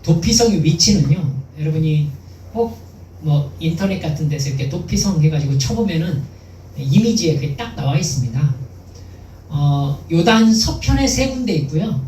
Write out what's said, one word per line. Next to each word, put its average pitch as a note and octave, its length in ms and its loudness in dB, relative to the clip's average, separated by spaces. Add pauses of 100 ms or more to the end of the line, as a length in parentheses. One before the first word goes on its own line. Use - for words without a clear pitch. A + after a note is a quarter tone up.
도피성의 G3 600 4
위치는요, D#3 680 2 (260)
여러분이 D#3 520 0 (420)
꼭 - 380 -6 (320)
뭐 D3 380 0
인터넷 F3 400 -2
같은 D3+ 280 -2
데서 C3+ 200 -2
이렇게 C3 200 -4
도피성 F3+ 540 0
해가지고 C#3 360 2
쳐보면은 E3 640 -2 (560)
이미지에 E3+ 560 2
그게 - 200 -4
딱 - 220 -10
나와 C3+ 220 -2
있습니다. B2+ 560 0 (960)
어, C#3+ 600 0
요단 A3 440 6
서편에 - 520 0
세 C4+ 220 0
군데 B3+ 280 -4
있고요. D3 520 -2